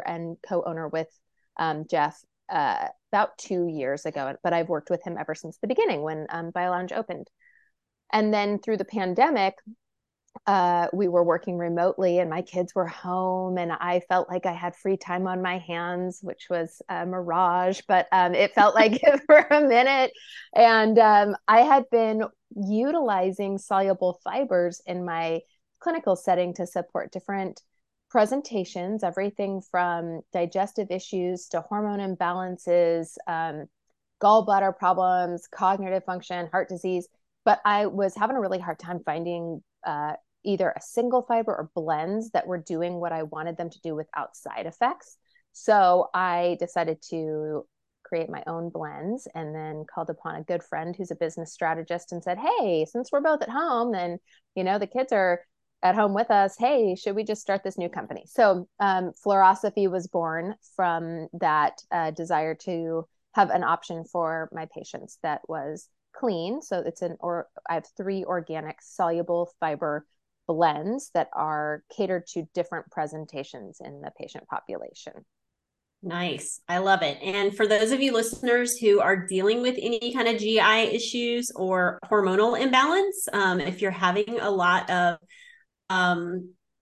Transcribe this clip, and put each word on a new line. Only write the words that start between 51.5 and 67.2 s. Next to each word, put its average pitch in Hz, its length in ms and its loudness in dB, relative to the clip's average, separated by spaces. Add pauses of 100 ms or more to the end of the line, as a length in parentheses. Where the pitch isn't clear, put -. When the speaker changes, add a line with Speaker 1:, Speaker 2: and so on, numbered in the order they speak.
Speaker 1:
strategist 165 600 -6
and 170 100 -10
said, 185 160 -6
"Hey, 233 460 0
since 240 260 -8
we're 285 100 0
both 302 220 2
at 220 60 -8
home 247 440 -2
and, 175 260 -4 (360)
you 185 80 -2
know, 196 160 0
the 196 80 -4
kids 262 240 -2
are 185 320 2 (400)
at 185 120 4
home 208 180 4
with 214 180 0
us, 196 260 4
hey, 233 380 2
should 196 200 -4
we 214 80 -2
just 214 180 -4
start 196 220 -2
this 196 140 -6
new 175 120 -4
company?" - 360 -10
So, 190 440 2 (100)
um, 185 320 0 (140)
Fluorosophy 196 680 4
was 180 160 -4
born 170 480 -4 (200)
from 165 580 -2
that, 156 480 0 (100)
uh, 165 200 -2
desire 160 440 -2
to 165 500 -4 (280)
have 196 160 4
an 180 140 0
option 165 420 -4
for 160 480 -4
my 160 200 -10
patients - 500 -16
that 156 260 -4
was 156 400 -8 (240)
clean. 214 480 -4
So 185 180 -6
it's 165 220 -8
an 170 180 -6
or-, 170 300 -6 (200)